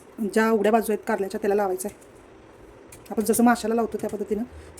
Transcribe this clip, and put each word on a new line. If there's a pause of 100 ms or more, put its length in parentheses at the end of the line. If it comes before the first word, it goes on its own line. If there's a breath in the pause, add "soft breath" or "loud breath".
(200)
ज्या
उघड्या
बाजू
आहेत
कारल्याच्या
त्याला
लावायचा
आहे. (1040)
आपण
जसं
माशाला
लावतो
त्या
पद्धतीनं (380 loud breath)